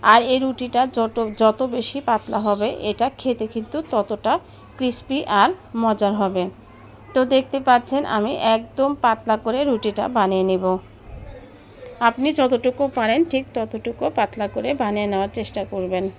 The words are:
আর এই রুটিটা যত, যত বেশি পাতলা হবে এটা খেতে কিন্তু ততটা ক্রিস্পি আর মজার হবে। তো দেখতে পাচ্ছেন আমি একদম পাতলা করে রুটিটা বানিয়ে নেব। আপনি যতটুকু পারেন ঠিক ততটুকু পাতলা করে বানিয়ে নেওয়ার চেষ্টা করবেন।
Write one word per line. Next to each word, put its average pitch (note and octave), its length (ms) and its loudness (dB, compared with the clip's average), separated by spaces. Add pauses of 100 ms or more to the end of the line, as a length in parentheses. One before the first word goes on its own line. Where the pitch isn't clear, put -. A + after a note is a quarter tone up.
(120)
আর A#3 80 10 (120)
এই C4 120 4
রুটিটা B3 380 0 (140)
যত, A3+ 200 0 (240)
যত A3 200 4 (140)
বেশি B3+ 240 -4 (100)
পাতলা A3+ 380 0
হবে G#3 220 2 (220)
এটা A3 160 0 (140)
খেতে A#3 240 -2 (100)
কিন্তু A3+ 220 -6 (160)
ততটা G#3+ 400 -2 (440)
ক্রিস্পি C4 420 -2 (220)
আর A#3 80 6 (340)
মজার G#3 380 2
হবে। F#3+ 220 0 (720)
তো C4 60 2 (140)
দেখতে C4 240 2 (100)
পাচ্ছেন B3+ 340 2 (140)
আমি G#3+ 160 0 (220)
একদম A#3 360 0 (140)
পাতলা - 400 2
করে A#3+ 160 -2 (100)
রুটিটা G#3+ 340 -2 (140)
বানিয়ে F#3+ 320 2
নেব। F#3 140 0 (1400)
আপনি B3+ 200 0 (100)
যতটুকু B3+ 440 2 (160)
পারেন A#3 220 2 (100)
ঠিক C4+ 140 0 (120)
ততটুকু A3+ 480 -6 (140)
পাতলা G#3 360 -2
করে A3+ 160 -4 (120)
বানিয়ে G#3 300 -2
নেওয়ার G3 260 -2
চেষ্টা G#3 240 -6 (100)
করবেন। F#3 320 -4 (140)